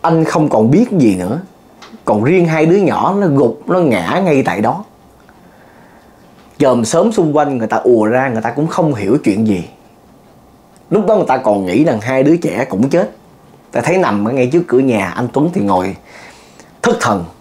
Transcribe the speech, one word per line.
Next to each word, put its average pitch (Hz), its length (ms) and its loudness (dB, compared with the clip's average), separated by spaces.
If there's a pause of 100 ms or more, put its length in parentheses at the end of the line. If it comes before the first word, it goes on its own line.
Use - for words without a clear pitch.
Anh 165 240 2
không 156 240 0
còn 113 220 2
biết 208 200 4
gì 120 260 2
nữa. 95 240 -4 (640)
Còn 107 200 0
riêng 170 220 2
hai 160 200 2
đứa 170 100 4
nhỏ 175 440 0
nó 202 60 0
gục, 139 400 0
nó 180 120 0
ngã 120 460 0
ngay 147 180 2
tại 95 180 -4
đó. 143 240 -2 (1700)
Chòm 123 260 2
xóm 185 280 0
xung 156 240 0
quanh 143 220 0
người 110 80 -4
ta 113 100 -2
ùa 113 300 2
ra, 127 220 0
người 110 140 -4
ta 113 80 -4
cũng 143 160 -2
không 160 280 -2
hiểu 104 300 0
chuyện 110 220 0
gì. 92 180 -2 (1300)
Lúc 196 160 2
đó 214 100 2
người 165 120 0
ta 131 80 2
còn 104 300 -2
nghĩ 104 180 2
rằng 123 160 0
hai 131 220 0
đứa 160 140 4
trẻ 127 280 -4
cũng 117 240 -2
chết. 170 220 0 (640)
Ta - 80 -2
thấy 165 180 0
nằm 104 260 0
ở 113 80 -2
ngay 131 200 0
trước 170 160 2
cửa 123 100 2
nhà, 113 320 0
anh 120 220 -6
Tuấn 151 220 0
thì - 60 -2
ngồi 95 360 -2 (880)
thất 233 180 0
thần. 98 240 -2 (160)